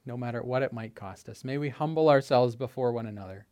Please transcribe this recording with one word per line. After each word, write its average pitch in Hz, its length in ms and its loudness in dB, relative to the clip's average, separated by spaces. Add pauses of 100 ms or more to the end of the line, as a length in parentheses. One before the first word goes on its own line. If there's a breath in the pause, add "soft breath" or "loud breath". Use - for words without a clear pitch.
no 123 140 -10
matter 120 240 -6
what 127 200 -2
it 135 120 -2
might 113 200 -8
cost - 360 -16
us. - 140 -16
May 131 120 -4
we 147 140 -4
humble 156 400 2
ourselves 127 440 6
before 123 380 -4
one 117 140 -4
another. 98 460 -12